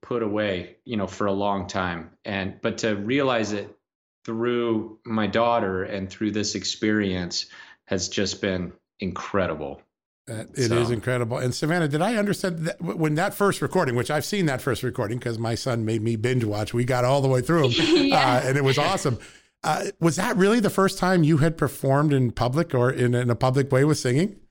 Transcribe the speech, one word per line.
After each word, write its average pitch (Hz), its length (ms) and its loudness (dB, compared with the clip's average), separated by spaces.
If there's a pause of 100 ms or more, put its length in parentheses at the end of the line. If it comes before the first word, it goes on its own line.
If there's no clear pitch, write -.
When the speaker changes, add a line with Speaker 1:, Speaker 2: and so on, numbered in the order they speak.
Speaker 1:
put 120 220 -4
away, 101 540 -4 (100)
you 120 100 -6
know, 101 100 -2
for 98 200 -4
a 98 60 0
long 98 340 -2
time. 87 440 -4 (140)
And, 98 380 -6
but 113 160 -2
to 107 180 0
realize 117 560 0
it 101 240 -8 (480)
through 117 800 -2
my 110 220 -2
daughter 104 580 0
and 95 240 -6
through 104 220 -4
this 104 240 -4
experience 98 920 -2 (400)
has 92 220 -4
just - 320 -4
been 90 320 -4 (280)
incredible. 80 840 -4 (440)
Speaker 2:
That, 110 280 -10
it 123 140 0
Speaker 1:
So. 117 100 2
Speaker 2:
is 117 120 0
incredible. 123 480 -2
And 127 160 -4
Savannah, 165 340 0
did 147 120 -2
I 220 160 0
understand 190 440 -2
that 160 180 -6
w-, 170 180 -6
when 156 200 2
that 196 180 0
first 202 260 2
recording, 147 360 0
which 123 140 -2
I've 151 140 0
seen 196 220 0
that 135 160 0
first 123 200 -2
recording 120 360 -4
'cause 117 200 -4
my 113 160 -2
son 117 300 -2
made 110 160 0
me 113 160 0
binge 120 280 0
watch, 104 280 -4
we 120 120 0
got 123 200 0
all 135 160 4
the 135 80 2
way 127 140 2
through 156 240 2
'em, 123 60 4
Speaker 3:
<laughs> - 40 0
Yeah. 277 680 4
Speaker 2:
uh, 131 60 -2
and 131 80 2
it 143 80 2
was 135 140 4
awesome. 151 400 0 (440)
Uh, 156 240 0 (140)
was 165 160 4
that 240 200 0
really 208 240 6
the 202 100 2
first 190 280 2
time 180 260 4
you 151 140 4
had 165 200 2
performed 143 560 2
in 127 160 4
public 135 440 0
or 123 160 4
in, 123 240 2
in 123 140 2
a 120 60 4
public 131 360 2
way 131 140 4
with 151 140 2
singing? 143 380 0 (140)